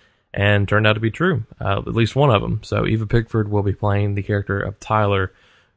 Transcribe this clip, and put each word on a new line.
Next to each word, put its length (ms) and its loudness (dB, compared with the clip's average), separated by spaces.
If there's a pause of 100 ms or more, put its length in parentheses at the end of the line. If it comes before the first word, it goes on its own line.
(320)
and 360 2
turned 180 2
out 80 6
to 60 -2
be 120 -2
true, 320 -2 (160)
uh, 200 -2
at 80 -8
least 280 0
one 140 4
of 140 4
'em. 200 -4
So 220 -2
Eva 220 -2
Pigford 420 0
will 140 0
be 100 0
playing 400 -2
the 100 -4
character 360 -2
of 200 -6
Tyler, 540 0 (440)